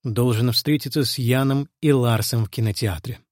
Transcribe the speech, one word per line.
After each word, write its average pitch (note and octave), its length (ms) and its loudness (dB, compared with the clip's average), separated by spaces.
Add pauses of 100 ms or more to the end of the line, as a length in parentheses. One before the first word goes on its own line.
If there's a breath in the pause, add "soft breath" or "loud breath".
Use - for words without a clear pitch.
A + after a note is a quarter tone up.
должен A#2+ 500 0
встретиться D3 500 -2
с - 140 -4
Яном C3+ 520 0 (120)
и D3+ 100 4
Ларсом A#2 540 2
в - 40 -16
кинотеатре. G#2+ 680 -4 (120)